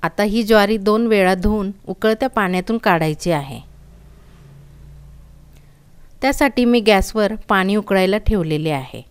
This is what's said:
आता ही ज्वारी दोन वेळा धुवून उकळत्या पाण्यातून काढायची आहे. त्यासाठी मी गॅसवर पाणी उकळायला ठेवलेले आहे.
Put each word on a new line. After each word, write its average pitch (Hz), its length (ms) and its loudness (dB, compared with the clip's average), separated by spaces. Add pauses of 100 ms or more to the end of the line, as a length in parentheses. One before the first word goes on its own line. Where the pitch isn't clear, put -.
आता 175 220 -2
ही 214 200 0
ज्वारी 214 340 4
दोन 214 300 0
वेळा 196 280 2
धुवून 202 360 -2 (160)
उकळत्या 220 420 -2
पाण्यातून 190 480 -2
काढायची 165 540 0
आहे. 139 300 -6 (2500)
त्यासाठी 269 440 2
मी 240 140 4
गॅसवर 208 560 2
पाणी 196 400 0
उकळायला 196 420 0
ठेवलेले 160 540 -2
आहे. 135 400 -8